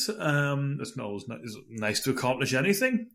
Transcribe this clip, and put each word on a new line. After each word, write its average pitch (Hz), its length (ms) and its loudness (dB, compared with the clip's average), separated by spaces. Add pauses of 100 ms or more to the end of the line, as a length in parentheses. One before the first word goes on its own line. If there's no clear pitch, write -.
(200)
Um, 143 600 0
it's - 160 -8
not 117 80 -6
always 101 220 -8
ni-, 117 160 -10
it's 110 120 -12 (140)
nice 107 320 2
to 131 100 2
accomplish 131 420 0
anything, 202 600 2